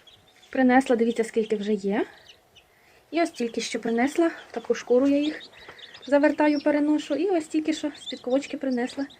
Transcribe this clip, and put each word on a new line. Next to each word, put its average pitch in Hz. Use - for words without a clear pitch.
принесла, 262
дивіться, 226
скільки 220
вже 208
є. 202
І 311
ось 330
тільки 226
що -
принесла, 240
в -
таку 226
шкуру 254
я 277
їх 294
завертаю, 294
переношу. 294
І 330
ось 330
тільки 311
що -
з-під -
ковочки 277
принесла 254